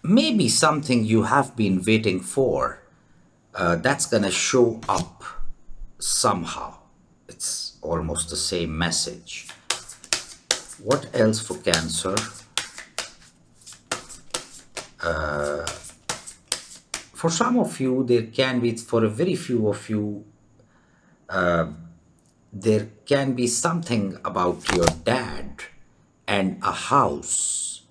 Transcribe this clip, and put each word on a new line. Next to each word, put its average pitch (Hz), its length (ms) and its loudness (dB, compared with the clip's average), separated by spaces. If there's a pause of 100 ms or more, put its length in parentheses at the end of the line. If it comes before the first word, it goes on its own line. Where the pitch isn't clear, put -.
maybe 220 440 4
something 143 560 2
you 107 200 4
have 135 320 2
been 95 280 2
waiting 110 380 2
for, 73 600 0 (720)
uh, 85 220 2
that's 131 300 0
gonna 101 260 2
show 117 560 4
up - 360 -4 (760)
somehow. - 800 -2 (500)
It's - 540 -8
almost 80 480 -2
the - 80 -4
same 80 400 -2
message. - 720 -4 (1300)
What 131 320 0
else 110 280 4
for - 160 -8
Cancer? 82 580 0 (2750)
Uh, 76 640 -2 (1500)
for - 160 -2
some 233 300 2
of - 200 0
you, 127 240 2
there 120 200 4
can 127 380 0
be, 120 160 2
for 113 260 2
a 110 60 4
very 139 260 0
few 110 320 0
of - 220 -4
you, 104 340 -2 (1040)
uh, 87 400 2 (840)
there 107 340 2 (180)
can 139 280 2
be 123 140 0
something 117 760 0
about 90 500 -2
your 85 140 4 (160)
dad 113 600 -2 (640)
and 98 360 0
a 92 80 0
house - 1200 -2